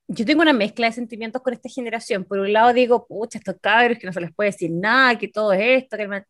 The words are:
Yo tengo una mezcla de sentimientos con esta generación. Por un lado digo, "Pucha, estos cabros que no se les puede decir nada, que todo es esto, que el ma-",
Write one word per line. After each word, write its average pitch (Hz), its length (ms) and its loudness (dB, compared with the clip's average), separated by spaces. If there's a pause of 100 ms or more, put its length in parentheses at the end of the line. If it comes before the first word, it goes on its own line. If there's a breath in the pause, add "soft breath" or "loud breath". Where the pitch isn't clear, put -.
Yo 208 200 -4
tengo 302 160 4
una 311 100 6
mezcla 226 340 0
de 226 60 -2
sentimientos 226 480 -10
con 247 140 -4
esta 240 160 -14
generación. 226 540 -6
Por 196 140 -4
un 196 140 -2
lado 233 220 6
digo, 240 320 2
"Pucha, 214 320 -10
estos 190 220 -8
cabros 233 380 2
que 190 80 -16
no 180 60 -8
se 175 80 -8
les 170 140 -8
puede 208 160 0
decir 180 200 -4
nada, 226 480 2
que 208 100 -8
todo 214 260 -2
es 247 300 2
esto, 240 120 -12
que 214 60 -6
el 202 80 -6
ma-", 196 200 -10